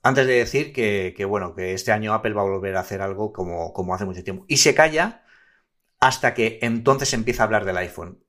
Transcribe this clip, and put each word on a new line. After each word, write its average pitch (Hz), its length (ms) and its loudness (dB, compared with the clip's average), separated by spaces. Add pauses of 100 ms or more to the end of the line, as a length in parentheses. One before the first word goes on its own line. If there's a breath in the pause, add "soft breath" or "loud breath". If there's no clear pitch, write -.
antes 131 240 4
de 127 60 4
decir 135 380 0
que, 101 460 0
que, 101 80 -4
bueno, 98 300 -2
que 92 180 -4
este 95 180 -2
año 107 220 0
Apple 107 200 -2
va 104 100 0
a - 20 2
volver 95 320 -2
a 92 40 0
hacer 98 200 -6
algo 98 320 -6
como, 87 400 -6
como 90 220 -4
hace 98 100 -4
mucho 92 180 -8
tiempo. - 240 -10
Y 135 100 0
se - 180 6
calla 160 500 2 (760 soft breath)
hasta 127 360 2
que 110 260 0
entonces 120 520 0
empieza 117 280 -2
a 110 60 4
hablar 107 180 0
del 92 120 -2
iPhone. 87 520 -8